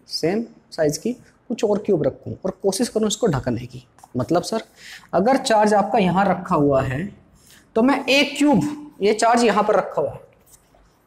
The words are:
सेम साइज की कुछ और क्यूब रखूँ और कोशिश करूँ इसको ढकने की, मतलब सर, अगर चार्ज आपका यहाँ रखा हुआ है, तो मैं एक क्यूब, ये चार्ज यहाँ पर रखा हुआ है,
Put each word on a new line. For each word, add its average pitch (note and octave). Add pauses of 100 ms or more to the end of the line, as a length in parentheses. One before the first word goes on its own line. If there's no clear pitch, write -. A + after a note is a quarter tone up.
सेम G3+ (260)
साइज D3+
की A#3 (360)
कुछ A3+
और G#3
क्यूब F3+
रखूँ -
और -
कोशिश G3+
करूँ G#3+
इसको G#3+
ढकने B2+
की, B2 (300)
मतलब D#3+
सर, A3 (520)
अगर C4
चार्ज G#3+
आपका G3+
यहाँ F#3
रखा F3+
हुआ C#3+
है, C3+ (580)
तो A3+
मैं C4
एक C#4
क्यूब, C#4 (100)
ये G#3+
चार्ज A#3+
यहाँ G3+
पर G#3
रखा -
हुआ C3+
है, - (880)